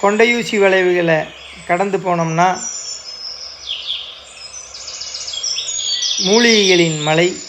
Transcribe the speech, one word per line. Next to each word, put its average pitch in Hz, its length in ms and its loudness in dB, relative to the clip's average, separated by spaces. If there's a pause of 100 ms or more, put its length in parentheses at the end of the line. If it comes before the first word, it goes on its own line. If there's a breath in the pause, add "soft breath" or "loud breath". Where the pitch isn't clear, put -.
கொண்டையூசி 226 600 2
வளைவுகளை 180 560 4 (500)
கடந்து 190 360 2
போனோம்னா 170 420 2 (3750)
மூலிகைகளின் 196 720 4 (100)
மலை 165 200 4 (200)